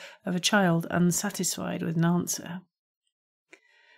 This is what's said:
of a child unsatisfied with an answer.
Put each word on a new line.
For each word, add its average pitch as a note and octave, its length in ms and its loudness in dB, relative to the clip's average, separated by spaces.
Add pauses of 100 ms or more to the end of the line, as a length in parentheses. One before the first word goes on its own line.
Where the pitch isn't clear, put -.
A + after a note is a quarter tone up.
(240)
of F3+ 100 -2
a F3+ 60 -2
child E3+ 500 2
unsatisfied F3 920 0
with E3+ 140 -2
an E3 80 2
answer. F3 580 -2 (1400)